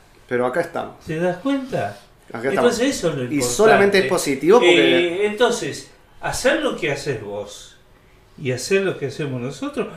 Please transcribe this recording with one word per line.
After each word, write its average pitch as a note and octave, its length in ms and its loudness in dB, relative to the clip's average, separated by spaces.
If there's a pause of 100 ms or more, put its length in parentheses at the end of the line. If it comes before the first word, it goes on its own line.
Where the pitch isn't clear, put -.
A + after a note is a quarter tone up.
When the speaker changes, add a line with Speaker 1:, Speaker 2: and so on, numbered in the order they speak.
(280)
Speaker 1:
Pero B2 180 0
acá D3 160 -2
estamos. A2+ 440 -10
Speaker 2:
¿Te D#3+ 140 -6
das F3 160 0
cuenta? B3+ 600 -4 (360)
Speaker 1:
Acá A#2 160 -4
estamos. A3+ 240 4
Speaker 2:
Entonces B3+ 240 0
eso F3 140 -2
es D3 40 -2
lo C3+ 80 -6
Speaker 1:
Y - 40 -6
Speaker 2:
importante. B2 280 -2
Speaker 1:
solamente G3+ 460 6
es F#3 60 2
positivo E3 520 4
porque F3 400 6 (240)
Speaker 2:
Eh, G#3 40 2
entonces, G#3+ 640 -2 (300)
hacer C4+ 420 0
lo B3 140 -2
que D3+ 140 -4
haces C3 320 -6
vos G2+ 460 -12 (720)
y C3+ 120 -4
hacer G3 300 0
lo F3+ 140 -2
que C#3+ 100 -6
hacemos B2+ 340 -6
nosotros, G#3 560 -6